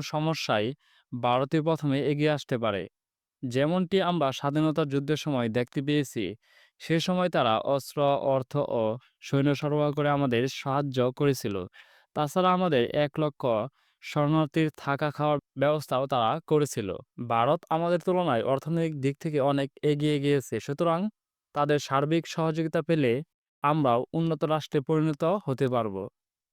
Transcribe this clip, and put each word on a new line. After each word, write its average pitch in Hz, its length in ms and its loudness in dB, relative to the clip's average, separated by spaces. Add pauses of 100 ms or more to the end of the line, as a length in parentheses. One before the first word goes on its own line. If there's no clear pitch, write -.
সমস্যায় 151 640 0 (440)
ভারতই 127 500 0
প্রথমে 147 440 0
এগিয়ে 147 320 0
আসতে - 200 -6
পারে। 101 260 -2 (600)
যেমনটি 160 580 0
আমরা 170 300 0
স্বাধীনতা 156 540 0
যুদ্ধের 143 360 -2
সময় 127 280 -2
দেখতে 123 320 -2
পেয়েছি, 139 420 -2 (580)
সে 160 180 -2
সময় 180 300 0
তারা 123 240 2 (140)
অস্ত্র, 139 320 -2 (280)
অর্থ 135 260 0 (180)
ও 117 120 0 (380)
সৈন্য 139 340 2
সরবরাহ 147 360 0
করে 147 180 0
আমাদের 135 340 2 (120)
সাহায্য 139 420 -4 (160)
করেছিল। 127 420 0 (600)
তাছাড়া 180 360 2
আমাদের 175 320 4 (120)
এক 147 240 0
লক্ষ 151 240 -2 (600)
শরণার্থীর 156 640 2 (100)
থাকা 143 340 -2
খাওয়ার 147 280 0 (180)
ব্যবস্থাও 139 500 0
তারা 120 240 2 (160)
করেছিল। 135 420 0 (380)
ভারত 120 320 2 (100)
আমাদের 170 320 0
তুলনায় 175 420 0
অর্থনৈতিক 160 580 -2
দিক 139 180 0
থেকে 151 220 -2
অনেক 139 280 0 (140)
এগিয়ে 151 360 2
গিয়েছে, 139 400 0
সুতরাং 165 400 -2 (560)
তাদের 147 240 2
সার্বিক 147 480 0
সহযোগিতা 160 540 -2
পেলে 151 300 2 (520)
আমরাও 143 360 4 (140)
উন্নত 165 320 -2
রাষ্ট্রে 156 360 -2
পরিণত 156 420 0 (200)
হতে 135 240 -2
পারব। 113 280 -2 (580)